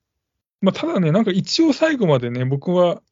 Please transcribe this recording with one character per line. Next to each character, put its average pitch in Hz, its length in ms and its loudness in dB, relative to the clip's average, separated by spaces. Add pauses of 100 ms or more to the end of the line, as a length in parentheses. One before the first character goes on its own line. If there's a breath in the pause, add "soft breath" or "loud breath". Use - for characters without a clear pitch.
(600)
ま 190 100 2
あ、 - 20 0
た - 140 -6
だ 330 120 -2
ね、 160 140 2
な 202 80 2
ん 220 40 0
か 208 60 0
一 190 320 -2
応 311 120 4
最 320 220 0
後 220 100 0
ま 143 120 2
で 120 120 -4
ね、 127 160 -4
僕 139 260 -4
は 175 400 0